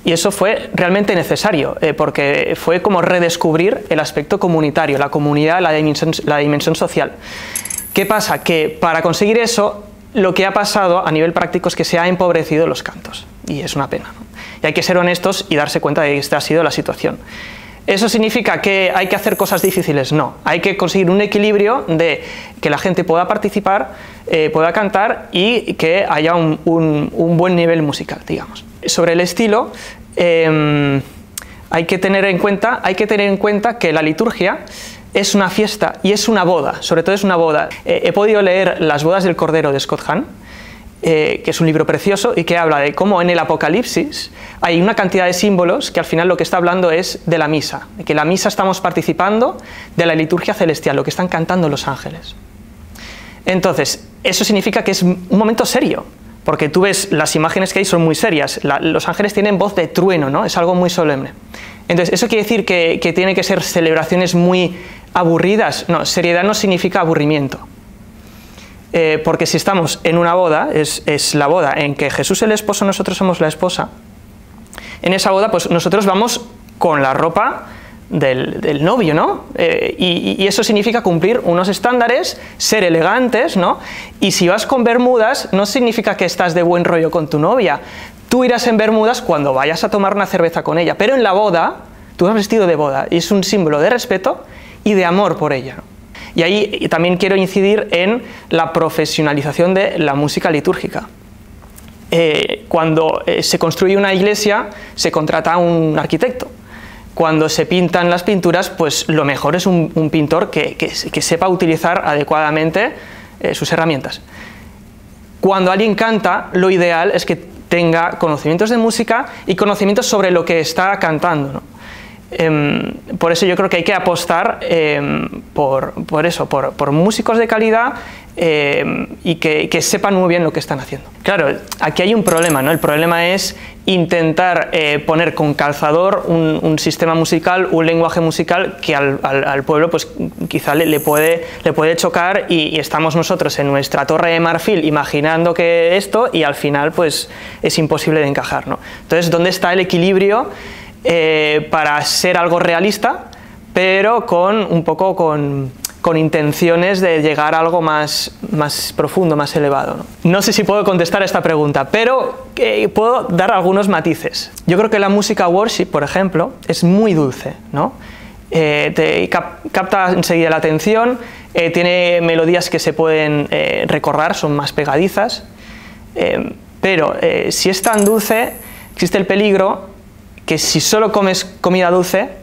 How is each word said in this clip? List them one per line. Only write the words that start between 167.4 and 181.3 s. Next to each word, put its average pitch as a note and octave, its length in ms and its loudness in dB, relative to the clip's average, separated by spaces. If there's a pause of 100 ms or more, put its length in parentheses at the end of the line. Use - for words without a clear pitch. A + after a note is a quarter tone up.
¿no? F3+ 220 -2 (560)
Eh, D3+ 440 0
te D#3+ 360 2
cap-, - 300 -4 (120)
capta F#3+ 400 0
enseguida E3+ 380 2
la D#3+ 60 2
atención, A3 600 0 (360)
eh, E3+ 160 0
tiene F3 500 2
melodías E3 480 2
que E3 100 -2
se D#3 140 -2
pueden, D3+ 580 0
eh, - 380 -2
recordar, D3+ 460 0
son D3+ 200 -2
más C#3+ 200 -4
pegadizas, F3 720 -2 (680)
eh, - 380 -2 (300)
pero, F3 400 0
eh, E3 300 0
si - 180 0
es F#3+ 100 -4
tan G#3+ 240 0
dulce, A3 480 0 (400)
existe F#3 240 -2
el F#3+ 80 0
peligro G3 640 0 (580)
que D#3+ 120 -2
si - 220 0
solo G#3+ 320 2
comes F#3+ 320 0